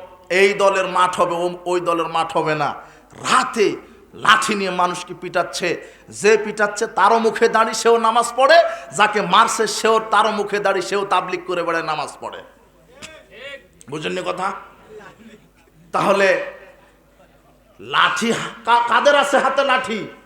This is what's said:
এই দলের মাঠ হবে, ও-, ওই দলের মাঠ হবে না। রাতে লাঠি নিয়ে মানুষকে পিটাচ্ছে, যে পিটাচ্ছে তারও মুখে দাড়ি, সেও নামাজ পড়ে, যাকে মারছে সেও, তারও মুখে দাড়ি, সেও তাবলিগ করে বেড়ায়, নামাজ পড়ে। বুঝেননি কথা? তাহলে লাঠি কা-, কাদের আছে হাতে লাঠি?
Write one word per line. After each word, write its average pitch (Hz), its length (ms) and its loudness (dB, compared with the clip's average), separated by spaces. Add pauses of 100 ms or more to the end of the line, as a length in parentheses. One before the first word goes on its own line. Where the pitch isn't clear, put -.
(300)
এই 196 240 2
দলের 196 340 2
মাঠ 180 280 0
হবে, 175 200 0
ও-, 175 300 -4
ওই 180 140 -2
দলের 170 280 -2
মাঠ 165 300 -4
হবে 156 180 0
না। 143 180 -4 (380)
রাতে 208 640 0 (380)
লাঠি - 420 2
নিয়ে 190 160 -2
মানুষকে 180 500 -2
পিটাচ্ছে, 175 720 -6 (160)
যে 208 280 4
পিটাচ্ছে 208 500 -4
তারও 220 320 4
মুখে 220 300 2
দাড়ি, 226 240 2
সেও 233 240 4
নামাজ 226 380 0
পড়ে, 285 280 6 (340)
যাকে 208 240 2
মারছে 202 460 2
সেও, 220 320 0
তারও 214 320 0
মুখে 208 280 -4
দাড়ি, 190 220 0
সেও 190 240 -4
তাবলিগ 185 420 -4
করে 175 160 -4
বেড়ায়, 165 200 -2
নামাজ 151 360 -6
পড়ে। 98 240 -12 (1500)
বুঝেননি 180 360 -8
কথা? 185 260 -6 (1400)
তাহলে 190 540 2 (1300)
লাঠি 170 540 0 (320)
কা-, 240 220 2
কাদের 247 280 4
আছে 277 220 2
হাতে 262 260 0
লাঠি? 220 440 -2 (180)